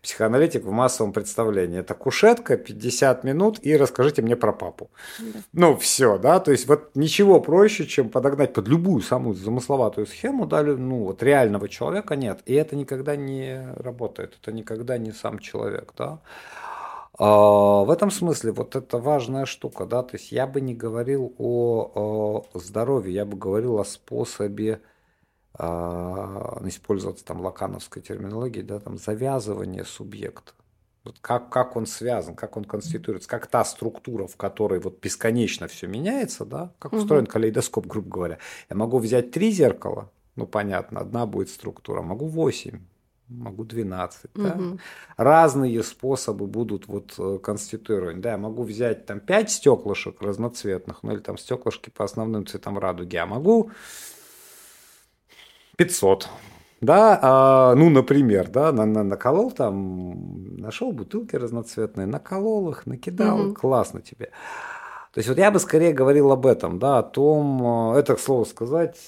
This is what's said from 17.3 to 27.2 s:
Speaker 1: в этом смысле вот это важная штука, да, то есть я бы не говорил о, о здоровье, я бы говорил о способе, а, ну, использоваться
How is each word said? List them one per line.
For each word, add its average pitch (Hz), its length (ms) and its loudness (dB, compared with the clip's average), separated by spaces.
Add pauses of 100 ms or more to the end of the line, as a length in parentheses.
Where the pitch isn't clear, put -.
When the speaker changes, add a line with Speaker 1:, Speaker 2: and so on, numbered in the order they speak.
Speaker 1:
в 117 60 2
этом 185 200 2
смысле 147 420 -2
вот 117 240 -8
это 123 220 -4
важная 135 480 -2
штука, - 400 -10
да, 123 160 -2
то 127 140 -16
есть - 160 -18
я 127 140 -2
бы 135 140 -6
не 127 140 -4
говорил 120 640 -6
о, 110 1120 -2
о 92 60 -12
здоровье, 101 560 -4
я 101 100 -4
бы 101 140 -10
говорил 107 400 -2
о 98 80 -2
способе, 107 960 -6 (720)
а, 87 1080 -8
ну, 95 80 -10
использоваться 95 560 -6